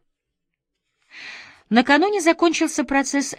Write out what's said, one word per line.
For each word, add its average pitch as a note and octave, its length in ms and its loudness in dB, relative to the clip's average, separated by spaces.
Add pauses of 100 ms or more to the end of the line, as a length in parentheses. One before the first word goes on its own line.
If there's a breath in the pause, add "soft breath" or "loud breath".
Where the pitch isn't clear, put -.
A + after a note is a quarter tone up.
(1700 loud breath)
Накануне D4 500 2
закончился D#4+ 640 0
процесс C#4 540 -2